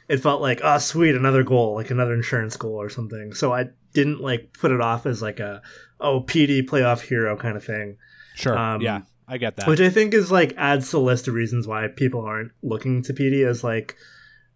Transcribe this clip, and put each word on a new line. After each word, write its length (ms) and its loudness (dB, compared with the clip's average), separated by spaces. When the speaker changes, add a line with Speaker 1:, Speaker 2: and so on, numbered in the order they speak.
Speaker 1:
it 100 2
felt 240 2
like, 200 0
"Oh, 160 6
sweet, 360 2
another 300 4
goal, 320 2
like, 140 -6
another 220 0
insurance 460 -2
goal 240 -6
or 80 -8
something." 420 -10
So 220 0
I 160 -2
didn't, 260 0
like, 380 -6
put 140 0
it 80 0
off 260 -2
as, 160 -4
like, 160 -8
a, 220 -10
"Oh, 220 0
P 240 2
D 200 2
playoff 360 2
hero" 340 -2
kind 200 -6
of 60 -10
thing. 340 -8
Speaker 2:
Sure, 240 -2
Speaker 1:
Um, 220 -2
Speaker 2:
yeah, 220 -2
I 100 -8
get 180 -4
that. 120 -2
Speaker 1:
which 120 4
I 100 6
think 240 2
is, 180 4
like, 240 4
adds 300 0
to 100 -8
the 40 4
list 280 2
of 60 -2
reasons 340 -2
why 200 -4
people 340 -2
aren't 280 -6
looking 400 -2
to 120 -8
P 160 0
D 140 2
as, 180 -2
like, 320 -4